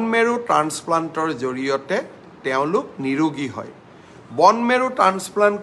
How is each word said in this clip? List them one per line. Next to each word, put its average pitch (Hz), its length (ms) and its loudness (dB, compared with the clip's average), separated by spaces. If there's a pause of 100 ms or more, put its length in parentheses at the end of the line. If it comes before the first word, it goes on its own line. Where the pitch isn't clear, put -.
(120)
মেৰু 233 240 2
ট্ৰান্সপ্লাণ্টৰ 160 960 0
জৰিয়তে 135 640 -4 (460)
তেওঁলোক 143 440 0 (140)
নিৰোগী 139 480 -2
হয়। 110 240 -12 (640)
বন 185 200 6
মেৰু 247 320 2
ট্ৰান্সপ্লাণ্ট 202 760 2